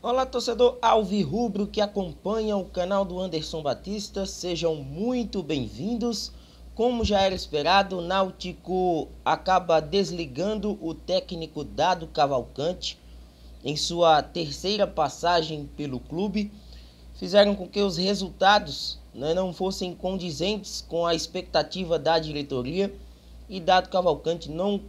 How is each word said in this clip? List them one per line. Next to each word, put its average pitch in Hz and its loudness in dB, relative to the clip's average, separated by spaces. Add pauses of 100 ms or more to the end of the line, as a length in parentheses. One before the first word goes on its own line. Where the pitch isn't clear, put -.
Olá, 262 2
torcedor 240 2
alvirrubro 208 2
que 208 -2
acompanha 202 -2
o 196 0
canal 185 0
do 180 -4
Anderson 160 -4
Batista, 196 -4
sejam 170 -2
muito 196 -4
bem-vindos. 165 -4 (420)
Como 240 2
já 202 4
era 190 4
esperado, 180 2
o 175 -4
Náutico 180 0 (160)
acaba 170 4
desligando 175 -2
o 165 -6
técnico 165 -4
Dado 160 0
Cavalcante 143 -2 (680)
em 147 -2
sua 165 4
terceira 180 -2
passagem 160 0
pelo 135 -6
clube. 202 -4 (640)
Fizeram 202 6
com 190 -6
que 202 -2
os 190 2
resultados, 190 2 (140)
né, 143 -2
não 185 0
fossem 185 -4
condizentes 185 -4
com 170 0
a 170 4
expectativa 170 -2
da 160 2
diretoria 151 -2 (540)
e 196 -8
Dado 180 4
Cavalcante 170 0
não 190 0